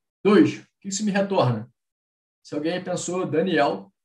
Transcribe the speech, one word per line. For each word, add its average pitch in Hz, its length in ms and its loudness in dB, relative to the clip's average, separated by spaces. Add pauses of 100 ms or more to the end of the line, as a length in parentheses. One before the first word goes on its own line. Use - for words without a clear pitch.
(240)
dois, 180 340 6
o - 80 -20 (140)
que 196 80 -14
isso 214 160 -6
me 202 60 0
retorna? 185 600 0 (720)
Se - 120 -16
alguém 170 280 -4
pensou, 180 440 -6
Daniel, - 640 0 (120)